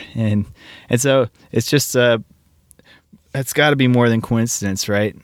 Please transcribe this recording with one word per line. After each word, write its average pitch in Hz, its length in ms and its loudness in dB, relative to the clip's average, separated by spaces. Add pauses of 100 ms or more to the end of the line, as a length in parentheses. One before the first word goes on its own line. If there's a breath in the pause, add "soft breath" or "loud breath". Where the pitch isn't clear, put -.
(140)
and, 107 320 -2 (420 loud breath)
and 123 100 0
so 135 300 2 (240 soft breath)
it's - 140 -2
just, - 280 -2
uh, 120 240 2 (1160 loud breath)
it's 139 180 -6
gotta 147 240 2
be 131 120 2
more 120 200 4
than 113 140 0
coincidence, 113 640 -4
right? 104 360 -2